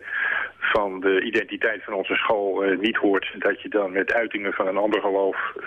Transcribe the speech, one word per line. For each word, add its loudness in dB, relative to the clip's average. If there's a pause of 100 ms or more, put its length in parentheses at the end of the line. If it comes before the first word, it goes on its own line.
(600)
van 0
de 4
identiteit -2
van -8
onze -2
school, 0
eh, 4
niet 0
hoort... 2
dat 0
je -10
dan 0
met 0
uitingen 0
van 0
een 0
ander 2
geloof, 2 (300)